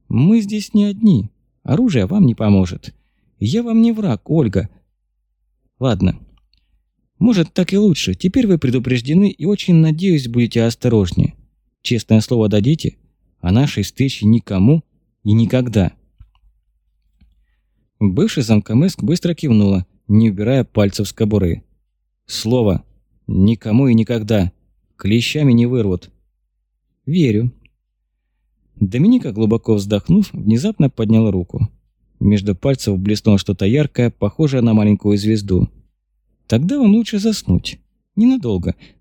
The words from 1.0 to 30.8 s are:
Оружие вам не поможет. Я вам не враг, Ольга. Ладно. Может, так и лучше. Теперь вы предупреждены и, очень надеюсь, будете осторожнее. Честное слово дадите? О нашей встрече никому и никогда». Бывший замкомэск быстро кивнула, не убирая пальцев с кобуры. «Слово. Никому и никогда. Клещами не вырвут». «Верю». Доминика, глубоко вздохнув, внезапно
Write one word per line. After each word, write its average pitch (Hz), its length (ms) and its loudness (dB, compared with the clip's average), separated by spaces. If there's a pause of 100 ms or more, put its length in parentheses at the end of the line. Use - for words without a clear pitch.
Оружие 156 420 0
вам 196 180 2
не 120 100 2
поможет. 95 600 0 (440)
Я 143 240 -2
вам 226 200 2
не 233 100 4
враг, 202 380 -4
Ольга. 110 400 0 (1080)
Ладно. 95 400 -2 (1000)
Может, 196 340 0
так 185 200 -2
и 196 60 2
лучше. 180 360 0
Теперь 220 320 -2
вы 185 120 2
предупреждены 127 720 0
и, - 140 -8
очень 190 300 0
надеюсь, 160 540 2
будете 117 360 0
осторожнее. 113 720 0 (480)
Честное 110 380 0
слово 110 280 0
дадите? 107 480 -2 (440)
О 90 120 -2
нашей 123 300 0
встрече 127 440 -4
никому 113 560 2 (420)
и 101 80 0
никогда». 113 600 0 (2000)
Бывший 120 420 0
замкомэск 110 600 0
быстро 170 320 -2
кивнула, 101 520 0 (220)
не 110 220 4
убирая 107 340 0
пальцев 101 440 -2
с - 40 -12
кобуры. 101 500 -2 (640)
«Слово. 110 580 -2 (420)
Никому 110 640 0
и 120 60 4
никогда. 107 580 0 (440)
Клещами 120 560 0
не 117 140 2
вырвут». 107 440 -2 (960)
«Верю». 123 460 0 (1200)
Доминика, 151 560 0
глубоко 110 420 0
вздохнув, 104 580 0
внезапно 127 580 -2